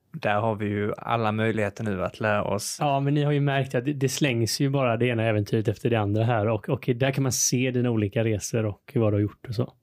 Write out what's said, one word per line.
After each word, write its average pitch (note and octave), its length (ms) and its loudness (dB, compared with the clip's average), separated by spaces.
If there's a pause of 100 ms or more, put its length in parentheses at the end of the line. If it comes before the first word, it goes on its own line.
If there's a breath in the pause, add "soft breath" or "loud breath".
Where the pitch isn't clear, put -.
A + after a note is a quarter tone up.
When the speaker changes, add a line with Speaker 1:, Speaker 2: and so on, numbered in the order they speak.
(140)
Speaker 1:
Där G#2 260 0
har A2 160 0
vi G#2 100 -4
ju G#2 320 -2
alla A2+ 340 0
möjligheter A2 520 -2
nu G2 200 -2
att F2+ 160 -6
lära G#2+ 240 0
oss. - 360 -4
Speaker 2:
Ja, C#3 200 0
men C#3 140 0
ni D3 100 2
har C#3+ 80 2
ju C#3+ 80 2
märkt C#3 360 0
att B2 100 0
det, D3 80 -2
det C3+ 160 0
slängs A#2 500 0
ju C#3+ 100 2
bara C3 280 2
det A#2+ 100 2
ena A2+ 160 0
äventyret A2 440 0
efter A2+ 220 -2
det A#2 60 2
andra G#2+ 280 2
här. A2+ 240 2
Och, A2+ 220 -2
och C#3 260 -2
där C3 160 0
kan C3+ 120 -2
man C3 80 0
se B2+ 400 0
dina B2 180 0
olika A2 340 0
resor A2 420 0
och - 300 -8
vad A2 180 4
du - 20 2
har G2+ 60 4
gjort - 260 -4
och B2 80 -8
så. - 280 -4